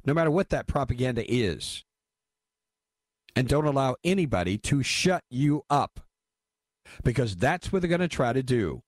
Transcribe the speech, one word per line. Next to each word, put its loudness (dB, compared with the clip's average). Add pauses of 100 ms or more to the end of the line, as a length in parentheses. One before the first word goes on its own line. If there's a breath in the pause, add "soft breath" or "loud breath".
no 2
matter 2
what 2
that -4
propaganda -2
is. -2 (1500)
And 2
don't 0
allow 0
anybody 0
to 0
shut 0
you 0
up, 0 (1040 loud breath)
because 0
that's -2
what 0
they're -2
gonna 2
try 0
to 2
do. 0